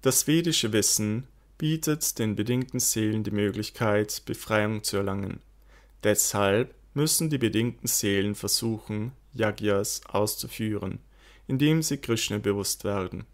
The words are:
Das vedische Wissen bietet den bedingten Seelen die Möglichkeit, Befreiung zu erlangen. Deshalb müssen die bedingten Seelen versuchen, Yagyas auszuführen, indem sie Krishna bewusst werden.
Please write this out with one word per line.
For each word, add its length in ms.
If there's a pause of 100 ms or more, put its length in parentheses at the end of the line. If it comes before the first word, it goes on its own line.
Das 260
vedische 460
Wissen 520 (320)
bietet 600
den 160
bedingten 440
Seelen 440
die 80
Möglichkeit, 960
Befreiung 580
zu 140
erlangen. 420 (640)
Deshalb 720 (180)
müssen 360
die 80
bedingten 500
Seelen 480
versuchen, 760 (200)
Yagyas 760
auszuführen, 920 (480)
indem 340
sie 160
Krishna 400
bewusst 460
werden. 500